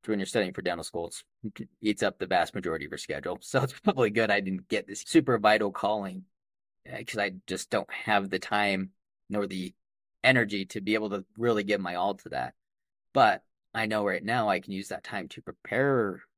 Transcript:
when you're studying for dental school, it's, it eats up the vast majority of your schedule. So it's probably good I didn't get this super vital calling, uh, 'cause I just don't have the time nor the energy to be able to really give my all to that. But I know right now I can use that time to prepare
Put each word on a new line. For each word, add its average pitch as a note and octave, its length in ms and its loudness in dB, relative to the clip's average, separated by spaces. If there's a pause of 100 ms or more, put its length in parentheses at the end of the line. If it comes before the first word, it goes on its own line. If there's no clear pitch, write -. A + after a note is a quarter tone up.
when G#2+ 140 0
you're F#2+ 60 -2
studying F#2+ 280 0
for F#2+ 80 -6
dental E2+ 220 -2
school, E2+ 240 -6
it's, - 160 -14 (340)
it G#2 120 -10 (120)
eats G#2+ 220 0
up G2 160 -2
the F2+ 80 -4
vast F2+ 260 2
majority E2 300 -4
of D2 80 -10
your D2+ 60 -10
schedule. D#2 420 -6
So C3 240 -2
it's - 160 -6
probably C3 300 2
good G#2+ 200 2
I G2+ 120 4
didn't F#2+ 260 -4
get G#2 180 -2
this - 220 -12
super C3+ 320 6
vital G#2+ 320 6
calling, G2 540 -2 (680)
uh, A#2 60 -10 (100)
'cause - 100 -6
I G2+ 140 0 (160)
just F#2 220 -6
don't - 220 0
have G2+ 380 0
the F#2+ 100 0
time G2 520 0 (380)
nor G2+ 180 -2
the F#2 260 -8 (480)
energy A2 440 4
to G2+ 160 -10
be G#2+ 140 0
able G#2+ 160 -2
to G2 140 -4 (120)
really A2 260 2
give G2+ 160 0
my F2 160 -4
all F#2+ 200 0
to - 140 -18
that. B1+ 260 -6 (580)
But A2 300 6 (300)
I A2 120 -2
know G#2+ 200 0
right F#2 180 0
now A2 260 0
I F#2 100 2
can G2 140 -10
use F#2+ 160 -6
that F#2 160 -8
time G2 240 -8
to - 120 -16
prepare A2+ 840 0 (140)